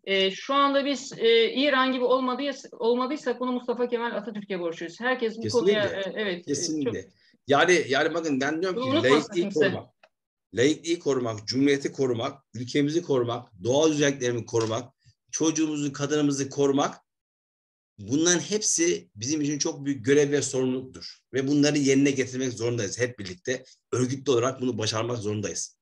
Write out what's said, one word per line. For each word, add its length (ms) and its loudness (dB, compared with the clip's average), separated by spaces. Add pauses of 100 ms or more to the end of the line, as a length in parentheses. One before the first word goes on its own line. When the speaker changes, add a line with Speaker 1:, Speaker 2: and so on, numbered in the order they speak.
Speaker 1:
E, 260 2
şu 240 -4
anda 300 4
biz, 340 -4
e, 340 4
İran 400 4
gibi 120 0
olmadıysa-, 720 -2
olmadıysak 640 -2
bunu 120 -2
Mustafa 360 -2
Kemal 280 -4
Atatürk'e 440 -6
borçluyuz. 400 -8
Herkes 380 -2
bu 40 -12
Speaker 2:
Kesinlikle. 380 2
Speaker 1:
konuya, 200 -2
e, 140 -6
evet, 240 -4
e, 40 -14
Speaker 2:
Kesinlikle. 600 -4
Speaker 1:
çok 80 -20 (360)
Speaker 2:
Yani, 420 6
yani 260 2
bakın 260 -2
ben 220 -2
diyorum 200 -2
Speaker 1:
Bunu 20 -2
Speaker 2:
ki 120 -2
Speaker 1:
unutmasın 200 6
Speaker 2:
laikliği 280 0
Speaker 1:
kimse. 160 -2
Speaker 2:
korumak, 300 0 (640)
laikliği 440 2
korumak, 480 -2
cumhuriyeti 460 2
korumak, 500 -2 (120)
ülkemizi 480 -2
korumak, 460 -2 (160)
doğal 240 4
güzelliklerimizi 580 0
korumak, 480 -2 (380)
çocuğumuzu, 600 -2
kadınımızı 580 0
korumak, 440 2 (1040)
bunların 420 2
hepsi 720 -2
bizim 260 -6
için 180 -2
çok 260 -4
büyük 200 -4
görev 260 4
ve 120 0
sorumluluktur. 760 -4 (160)
Ve 140 -2
bunları 300 4
yerine 320 4
getirmek 420 -2
zorundayız 480 -4
hep 180 -2
birlikte. 460 -8 (280)
Örgütlü 400 0
olarak 280 2
bunu 180 -2
başarmak 400 -2
zorundayız. 640 -6